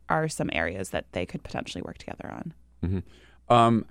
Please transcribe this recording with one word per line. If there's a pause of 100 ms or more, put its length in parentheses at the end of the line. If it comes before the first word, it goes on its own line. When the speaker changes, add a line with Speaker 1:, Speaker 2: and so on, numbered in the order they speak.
Speaker 1:
are
some
areas
that
they
could
potentially
work
together
on. (300)
Speaker 2:
Mm-hmm.
Um,